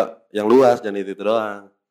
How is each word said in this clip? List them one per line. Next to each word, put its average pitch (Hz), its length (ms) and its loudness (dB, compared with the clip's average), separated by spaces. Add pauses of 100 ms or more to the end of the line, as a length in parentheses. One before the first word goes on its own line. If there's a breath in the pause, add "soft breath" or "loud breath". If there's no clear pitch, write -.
(300)
yang 104 160 -6
luas, 120 340 4
jangan 101 180 -8
itu, 98 140 -8
itu 98 120 -12
doang. 104 480 -4 (200)